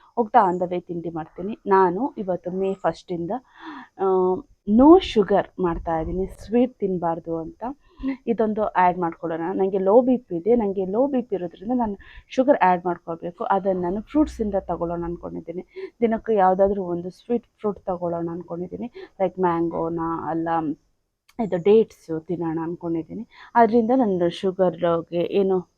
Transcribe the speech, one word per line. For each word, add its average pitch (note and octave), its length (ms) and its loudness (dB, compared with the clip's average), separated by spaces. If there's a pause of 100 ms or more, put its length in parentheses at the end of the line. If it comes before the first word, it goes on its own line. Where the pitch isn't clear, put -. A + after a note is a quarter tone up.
(160)
ಹೋಗ್ತಾ G#3+ 360 4
on F3+ 60 -2
the F3+ 100 -2
way F3+ 120 -4
ತಿಂಡಿ F3 300 -8
ಮಾಡ್ತೀನಿ. E3 580 -10
ನಾನು F#3+ 500 2
ಇವತ್ತು F3+ 340 -6
ಮೇ F#3+ 220 -2
ಫಸ್ಟಿಂದ, E3+ 580 -6 (680)
ಆ, F#3+ 40 -2 (680)
no D4 440 8
sugar G3 320 2 (140)
ಮಾಡ್ತಾ E3 400 -2
ಇದ್ದೀನಿ, F3 260 -4
ಸ್ವೀಟ್ A#3+ 540 -2
ತಿನ್ನಬಾರ್ದು E3+ 580 -4
ಅಂತ. E3 260 -12 (640)
ಇದೊಂದು A3 360 0
ಆ್ಯಡ್ F3+ 340 2
ಮಾಡ್ಕೊಳ್ಳೋಣ. E3 420 -4
ನನಗೆ F#3+ 380 -2
ಲೋ F#3+ 240 6
ಬಿ B3 160 2
ಪಿ - 180 -8
ಇದೆ. F#3 200 2
ನನಗೆ G3+ 300 -2
ಲೋ G#3+ 220 0
ಬಿ C4+ 140 -2
ಪಿ A#3 140 -6
ಇರೋದ್ರಿಂದ F3+ 400 -8
ನಾನು A3 220 -2 (300)
ಶುಗರ್ C4 340 2
ಆ್ಯಡ್ F3+ 240 2
ಮಾಡ್ಕೋಬೇಕು. E3+ 580 -8
ಅದನ್ನು F#3+ 380 0
ನಾನು F3+ 200 -4
ಫ್ರೂಟ್ಸಿಂದ A3+ 580 -2
ತಗೊಳ್ಳೋಣ E3+ 440 -4
ಅಂದ್ಕೊಂಡಿದ್ದೀನಿ. F3 1000 -10
ದಿನಕ್ಕೆ A3+ 340 0
ಯಾವುದಾದ್ರೂ G3 480 4
ಒಂದು F3 260 -6
ಸ್ವೀಟ್ A#3+ 380 -6 (120)
ಫ್ರೂಟ್ G#3 260 -6
ತಗೊಳ್ಳೋಣ E3+ 460 -4
ಅಂದ್ಕೊಂಡಿದ್ದೀನಿ. F3+ 600 -10 (300)
ಲೈಕ್ F#3 180 -2
ಮ್ಯಾಂಗೋನ, E3+ 600 0 (300)
ಅಲ್ಲ E3 200 -4 (920)
ಇದು F#3 140 -2
ಡೇಟ್ಸು G3+ 640 2
ತಿನ್ನೋಣ E3 440 -4
ಅಂದ್ಕೊಂಡಿದ್ದೀನಿ. E3+ 640 -6 (280)
ಅದರಿಂದ A#3 400 4
ನನ್ನ F#3+ 320 2
ಶುಗರ್ಗೆ E3+ 1120 0
ಏನು F#3+ 280 0 (100)